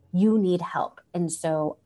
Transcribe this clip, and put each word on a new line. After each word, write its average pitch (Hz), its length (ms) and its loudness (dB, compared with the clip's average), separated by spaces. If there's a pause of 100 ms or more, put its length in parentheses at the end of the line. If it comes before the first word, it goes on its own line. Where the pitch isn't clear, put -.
(140)
you 220 240 4
need 180 240 2
help. - 400 -6 (140)
And 170 160 -2
so 156 540 -4